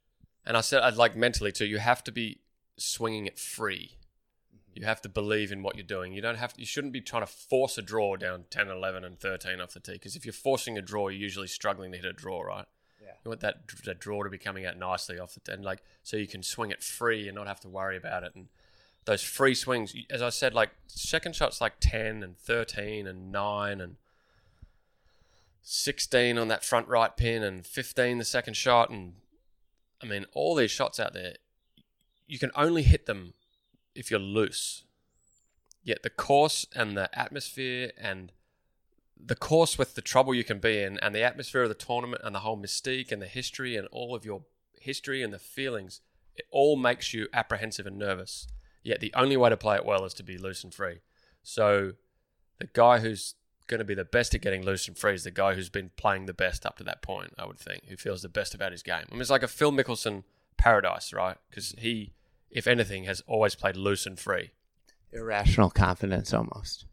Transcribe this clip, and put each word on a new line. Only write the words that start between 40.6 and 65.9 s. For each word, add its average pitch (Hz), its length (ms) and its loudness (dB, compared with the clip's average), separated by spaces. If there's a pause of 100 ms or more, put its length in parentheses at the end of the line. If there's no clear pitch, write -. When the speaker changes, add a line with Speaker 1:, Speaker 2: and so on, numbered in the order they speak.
Speaker 1:
be 110 200 2
in 98 180 -4
and 101 140 0
the 110 120 2
atmosphere 127 400 0
of 113 40 2
the 107 60 -4
tournament 120 500 -6
and 107 80 -8
the 98 80 -6
whole 110 160 -4
mystique 127 540 -6
and 101 100 -4
the 95 60 -12
history 127 500 -6
and 98 140 -6
all 120 240 -8
of 107 100 -8
your 101 180 -8 (380)
history 135 420 -6
and 104 100 -4
the 92 80 -12
feelings, 113 600 -8 (360)
it - 160 -12
all 143 240 6
makes 123 360 2
you 110 200 -4
apprehensive 110 540 -2
and 98 120 -10
nervous. 95 480 -4 (380)
Yet 113 160 0
the 110 140 -4
only 135 220 6
way 123 140 8
to 110 60 6
play 107 180 2
it 101 100 2
well 95 200 2
is 92 100 -10
to - 80 -12
be 90 160 -12
loose 95 240 -8
and 90 100 -18
free. 87 280 -6 (420)
So 101 520 4 (640)
the - 140 -10
guy 120 280 10
who's 110 340 -4 (320)
gonna 113 180 0
be 101 100 -2
the 95 100 -2
best 120 300 2
at - 80 0
getting 95 220 0
loose 95 220 0
and 85 100 -12
free 104 180 2
is 85 100 -6
the 87 80 -10
guy 98 220 4
who's 92 160 -6
been 95 260 -6
playing 95 300 0
the 90 80 -6
best - 300 -2
up - 140 -6
to - 60 -14
that - 180 -8
point, - 340 -8
I - 100 -10
would - 120 -14
think, - 300 -12
who 95 80 -16
feels 95 260 -6
the 95 60 -8
best 98 260 -4
about 95 160 -4
his 85 140 -12
game. 85 260 -4
I - 40 -16
mean, 117 60 -4
it's 127 100 0
like 131 120 6
a 123 60 0
Phil 147 240 2
Mickelson 113 500 0 (340)
paradise, 95 560 6
right? 92 240 -2 (140)
'Cause - 280 -10
he, 113 340 -4 (380)
if - 180 -6
anything, 104 360 2
has 92 220 -4
always 107 300 4
played 95 200 0
loose 98 300 0
and 95 120 -10
free. 92 340 -2 (600)
Speaker 2:
Irrational 107 580 6
confidence 95 600 2